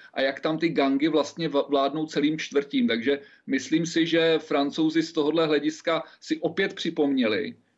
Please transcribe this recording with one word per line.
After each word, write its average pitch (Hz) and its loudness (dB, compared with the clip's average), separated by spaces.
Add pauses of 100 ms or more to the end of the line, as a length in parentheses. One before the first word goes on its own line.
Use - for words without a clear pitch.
(140)
a - -4
jak 135 -2
tam 160 -2
ty 170 0
gangy 139 2
vlastně 156 0
vl-, 139 0
vládnou 139 0
celým 151 0
čtvrtím. 139 0
Takže 123 0 (260)
myslím 151 0
si, 165 0
že 160 2
Francouzi 151 0
z 160 -8
tohohle 160 2
hlediska 151 0 (180)
si 160 -6
opět 190 -2
připomněli, 131 0 (240)